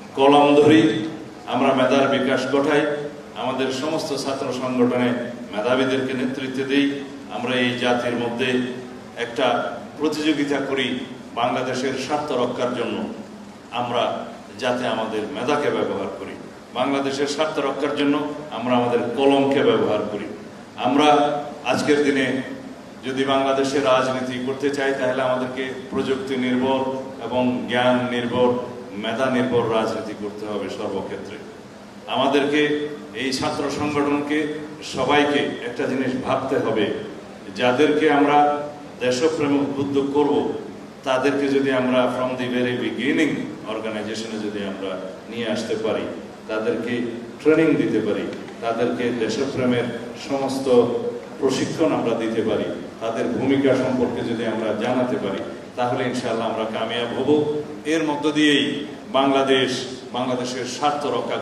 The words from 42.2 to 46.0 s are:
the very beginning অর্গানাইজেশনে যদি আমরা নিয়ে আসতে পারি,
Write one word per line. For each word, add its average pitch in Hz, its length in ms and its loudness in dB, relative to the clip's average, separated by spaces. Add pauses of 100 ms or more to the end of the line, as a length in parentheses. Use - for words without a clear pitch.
the 123 160 -2
very 123 200 0 (100)
beginning 143 480 0 (380)
অর্গানাইজেশনে 110 760 -6
যদি 104 140 -6 (120)
আমরা 95 200 -8 (400)
নিয়ে 117 240 -6
আসতে - 280 -4
পারি, 107 220 -2 (440)